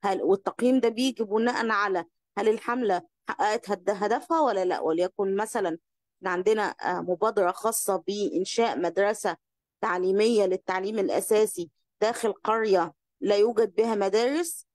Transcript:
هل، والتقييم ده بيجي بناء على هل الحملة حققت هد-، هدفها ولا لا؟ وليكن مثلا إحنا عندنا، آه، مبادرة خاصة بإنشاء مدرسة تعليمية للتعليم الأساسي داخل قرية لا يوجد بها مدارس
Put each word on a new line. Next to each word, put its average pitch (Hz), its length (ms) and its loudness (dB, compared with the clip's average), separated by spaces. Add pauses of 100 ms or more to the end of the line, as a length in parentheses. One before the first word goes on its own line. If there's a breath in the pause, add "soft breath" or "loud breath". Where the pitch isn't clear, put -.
هل، 196 200 -2
والتقييم 196 560 2
ده 233 100 4
بيجي 233 340 -2
بناء 226 460 -2
على 202 360 0 (320)
هل 208 120 0
الحملة 220 520 0 (280)
حققت 214 400 -2
هد-، 190 200 -4
هدفها 208 520 0
ولا 202 240 2
لا؟ 175 140 0
وليكن 185 560 0
مثلا 196 420 -2 (400)
إحنا 190 120 -6
عندنا، 196 340 2
آه، 180 380 -4
مبادرة 180 500 0
خاصة 196 560 -2
بإنشاء 196 720 -2
مدرسة 185 580 -2 (440)
تعليمية 196 640 2
للتعليم 185 540 -4
الأساسي 196 680 0 (320)
داخل 226 320 0
قرية 208 600 0 (280)
لا 202 140 2
يوجد 214 400 2
بها 220 200 2
مدارس 233 800 0